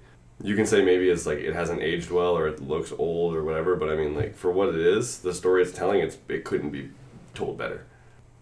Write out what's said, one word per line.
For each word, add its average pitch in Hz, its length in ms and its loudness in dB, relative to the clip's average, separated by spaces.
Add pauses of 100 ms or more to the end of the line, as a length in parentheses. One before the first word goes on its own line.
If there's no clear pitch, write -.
(440)
You 101 140 -2
can 107 80 4
say 101 180 4
maybe 92 260 4
it's, 85 160 2
like, 78 140 -2
it - 140 -4
hasn't 85 280 -2
aged 85 300 -4
well 87 260 2
or 80 100 0
it 73 140 -6
looks 76 360 -4
old 85 360 0
or 80 100 -2
whatever, 80 340 0
but 78 120 -2
I 78 60 -2
mean, 76 200 0
like, - 200 -4
for 90 160 -2
what 95 180 2
it 82 60 -2
is, 92 440 2
the 90 140 -2
story 90 280 4
it's 90 100 0
telling, 95 300 2
it's, - 160 -2 (120)
it - 160 -4
couldn't 73 260 -2
be 69 180 -10 (440)
told - 240 -6
better. - 280 -8 (560)